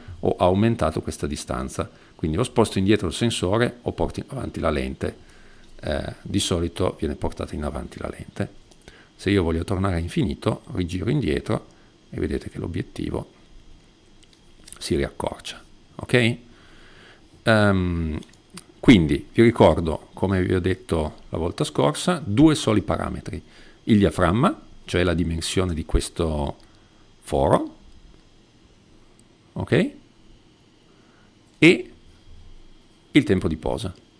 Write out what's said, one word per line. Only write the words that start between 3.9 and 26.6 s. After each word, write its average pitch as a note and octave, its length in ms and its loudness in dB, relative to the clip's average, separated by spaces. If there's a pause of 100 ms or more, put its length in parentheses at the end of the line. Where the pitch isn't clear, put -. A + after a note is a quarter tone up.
porto - 300 -4
in - 80 -10
avanti E2+ 320 -10
la E2 80 0
lente. C2+ 480 -4 (640)
Eh, - 400 -6
di G2 180 -2
solito E2+ 580 -2
viene D2 180 -4
portata - 400 -8
in D2+ 100 -6
avanti D2+ 340 -10
la - 80 -8
lente. - 460 -10 (640)
Se - 120 -4
io G2 140 4
voglio E2 220 -2
tornare F#2+ 300 -2
a E2 40 0
infinito, F2 600 -2 (120)
rigiro F2+ 360 -4
indietro - 580 -2 (420)
e - 120 -10
vedete - 280 -4
che - 100 -14
l'obiettivo - 720 -8 (1500)
si - 180 -4
riaccorcia, - 640 -6 (340)
ok? A#2 420 0 (1080)
Ehm, F2+ 760 2 (600)
quindi D#2+ 540 6
vi A#2 80 4
ricordo, E2+ 720 4
come F#2+ 280 0
vi G2 120 0
ho F#2 80 0
detto E2+ 680 -4
la - 80 -6
volta E2+ 280 -4
scorsa, D3+ 580 -2
due C#3 320 4
soli G#2+ 260 0
parametri: - 600 -6 (420)
il A2 120 6
diaframma, G2 640 4 (240)
cioè F2+ 180 0
la F2 100 2
dimensione E2 600 -2
di D#2 100 -6
questo D#2+ 760 -2 (600)